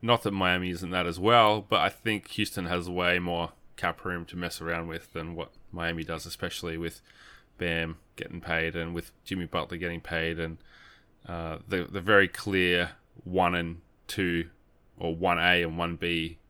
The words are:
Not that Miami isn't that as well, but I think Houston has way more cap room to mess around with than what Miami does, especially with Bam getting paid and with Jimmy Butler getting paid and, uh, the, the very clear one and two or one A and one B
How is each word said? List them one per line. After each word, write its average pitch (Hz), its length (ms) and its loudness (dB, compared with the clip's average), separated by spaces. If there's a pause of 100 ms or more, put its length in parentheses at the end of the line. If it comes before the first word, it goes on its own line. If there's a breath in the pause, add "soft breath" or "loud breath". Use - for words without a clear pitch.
Not 117 220 6
that 101 80 0
Miami 90 380 2
isn't 87 200 -6
that 90 160 2
as 85 120 -2
well, 107 480 8
but 101 140 2
I 85 80 4
think 107 440 -2
Houston 98 340 -2
has 87 220 0
way 90 300 2
more 85 340 -2 (240)
cap - 300 -2
room 87 200 -4
to - 100 -12
mess 87 260 -6
around 85 260 -4
with 82 240 -10
than 85 220 -6
what 82 180 -10 (200)
Miami 85 320 -4
does, 80 220 -6
especially 85 520 -6
with 82 220 -6 (580 loud breath)
Bam 82 380 -2 (200)
getting - 240 -10
paid 82 360 -2
and 85 180 -4
with 82 160 -6 (140)
Jimmy 90 220 -4
Butler 85 320 -4
getting 85 220 -4
paid 82 380 -2
and, 82 200 -4 (680 loud breath)
uh, 82 320 -6 (100)
the, 92 220 0
the 98 100 -4
very 98 280 4
clear 90 640 2 (320)
one 90 300 2
and 85 260 -4 (260)
two 85 420 -2 (500)
or 85 160 -2
one 87 240 2
A 87 240 6
and 82 160 -2
one 85 180 -2
B 82 420 -2 (120)